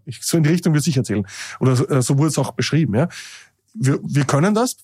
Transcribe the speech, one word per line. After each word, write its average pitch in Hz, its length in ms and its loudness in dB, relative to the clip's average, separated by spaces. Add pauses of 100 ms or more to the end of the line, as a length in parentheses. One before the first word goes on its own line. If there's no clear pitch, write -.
ich, - 180 -14
so - 140 0
in 165 60 4
die 147 60 4
Richtung 175 240 2
würde 147 160 0
ich 131 80 0
erzählen. 104 280 -2 (340)
Oder 127 160 4
so, 127 120 0
äh, 131 140 0
so 139 160 0
wurde 156 120 2
es 147 80 -4
auch 135 160 -2
beschrieben, 143 420 0
ja. 151 120 2 (680)
Wir, 139 300 0
wir 143 220 0
können 156 300 2
das, 240 280 0